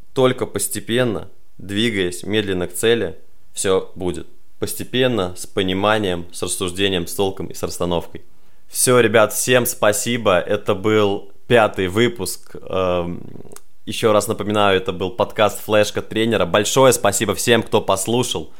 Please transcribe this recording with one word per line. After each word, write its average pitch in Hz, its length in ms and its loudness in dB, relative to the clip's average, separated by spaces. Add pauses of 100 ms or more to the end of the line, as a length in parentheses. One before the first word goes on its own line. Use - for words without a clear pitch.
(140)
только 127 320 4
постепенно, 107 840 -2 (280)
двигаясь 98 680 -2
медленно 95 440 -2
к - 60 -12
цели, 110 420 2 (380)
все 95 420 0
будет. 87 320 -4 (320)
Постепенно, 104 800 -2
с - 80 -8
пониманием, 95 840 0
с - 100 -10
рассуждением, 92 640 -2
с - 80 -8
толком 95 340 -2
и - 60 -10
с - 100 -8
расстановкой. 87 600 -4 (440)
Все, - 320 4
ребят, 110 340 6
всем 123 340 2
спасибо. 107 720 2
Это 104 340 0
был 101 580 2 (160)
пятый 107 400 4
выпуск. 95 680 -2
Эм, 90 680 -2 (640)
еще 110 280 2
раз 104 140 4
напоминаю, 104 500 2
это 95 160 -2
был 90 180 -4
подкаст 104 520 0
«Флешка 107 380 2
тренера». 107 440 0
Большое 107 460 4
спасибо 101 440 2
всем, 117 260 4
кто 107 200 2
послушал. 98 800 -2